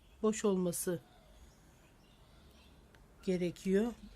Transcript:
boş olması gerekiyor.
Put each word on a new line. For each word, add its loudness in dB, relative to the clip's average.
boş 0
olması 0
gerekiyor. 0